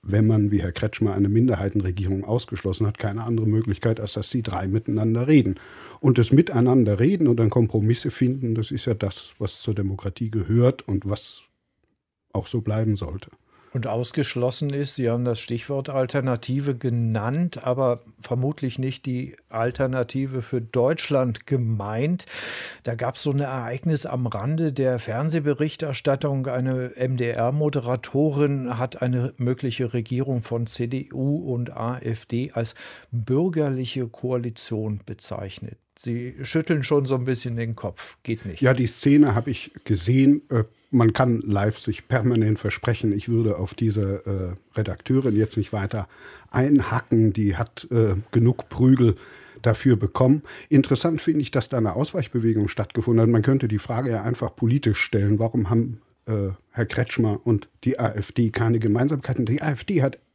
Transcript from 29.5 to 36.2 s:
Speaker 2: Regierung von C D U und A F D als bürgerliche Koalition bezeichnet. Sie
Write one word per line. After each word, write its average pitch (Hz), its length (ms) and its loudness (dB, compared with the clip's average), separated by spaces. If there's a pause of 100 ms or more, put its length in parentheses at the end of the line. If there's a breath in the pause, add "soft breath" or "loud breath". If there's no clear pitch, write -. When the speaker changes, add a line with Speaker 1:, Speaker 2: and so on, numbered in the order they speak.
Speaker 2:
Regierung 123 480 -2
von 117 260 -4
C 120 200 -4
D 131 260 -6
U 143 400 -2
und 120 180 -4
A 120 260 -6
F 113 280 -6
D 123 260 -4
als 117 240 -4 (360 loud breath)
bürgerliche 131 960 -2
Koalition 113 960 -4
bezeichnet. - 720 -12 (200)
Sie 123 440 -6